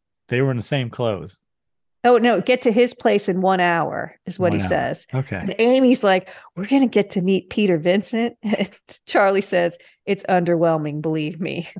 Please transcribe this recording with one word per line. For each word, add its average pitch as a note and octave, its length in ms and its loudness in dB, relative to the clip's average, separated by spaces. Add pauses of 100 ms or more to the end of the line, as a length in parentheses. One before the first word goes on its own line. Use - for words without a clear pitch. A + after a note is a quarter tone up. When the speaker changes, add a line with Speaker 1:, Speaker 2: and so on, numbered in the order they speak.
(280)
Speaker 1:
they B2 140 0
were C3+ 100 0
in B2 60 -4
the G#2+ 60 -6
same B2+ 260 -4
clothes. G#2+ 500 -4 (640)
Speaker 2:
Oh, A#3+ 140 6
no, A3 240 2
get B3+ 220 0
to B3 100 2
his B3 200 2
place G3+ 360 0
in F3+ 120 0
one F#3+ 200 2
hour E3+ 640 -2
is F#3 120 -10
what F3+ 140 0
Speaker 1:
One - 80 0
Speaker 2:
he - 40 0
Speaker 1:
hour. F#2 60 0
Speaker 2:
says. C#3 440 -4
Speaker 1:
Okay. C3 240 -4
Speaker 2:
And F#3 200 -6
Amy's B3 460 4
like, F#3+ 260 2 (260)
"We're F#3+ 120 -8
gonna C4+ 200 4
get G3+ 240 0
to G3 100 -2
meet F#3 280 0
Peter F#3+ 280 0
Vincent." G#3+ 600 -2
<laughs> - 40 -16
And G#3 260 -2 (360)
Charlie G3 360 2
says, F3 360 -2 (280)
"It's G3 220 -4
underwhelming, E3 720 0
believe D#3 380 -4
me." D#3+ 300 -8 (100)